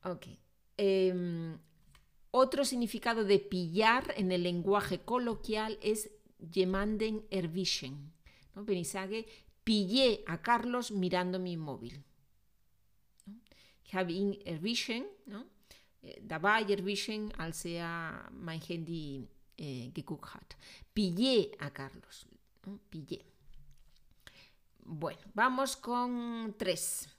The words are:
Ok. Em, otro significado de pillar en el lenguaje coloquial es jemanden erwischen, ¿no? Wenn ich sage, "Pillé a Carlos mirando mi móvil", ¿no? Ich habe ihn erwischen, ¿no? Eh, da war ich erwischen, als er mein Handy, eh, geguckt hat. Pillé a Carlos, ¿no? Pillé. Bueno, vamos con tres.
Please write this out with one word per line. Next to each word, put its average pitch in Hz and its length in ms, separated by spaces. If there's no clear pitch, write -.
Ok. 180 240
Em, 180 800
otro 262 340
significado 233 580
de 196 160
pillar 202 760
en 185 140
el 180 120
lenguaje 180 580
coloquial 220 800
es 214 300
jemanden 208 800
erwischen, 160 840
¿no? 202 120
Wenn 196 100
ich 175 120
sage, 202 360
"Pillé 220 640
a 165 140
Carlos 240 500
mirando 180 480
mi 180 180
móvil", 139 460
¿no? 202 100
Ich - 80
habe 185 200
ihn 196 320
erwischen, 226 600
¿no? 220 200
Eh, - 180
da 160 200
war 208 200
ich 202 80
erwischen, 202 680
als 165 280
er 170 680
mein 160 300
Handy, 160 680
eh, 131 360
geguckt - 400
hat. - 220
Pillé 214 680
a 143 120
Carlos, - 560
¿no? 196 140
Pillé. - 360
Bueno, 160 340
vamos 254 420
con 240 800
tres. - 600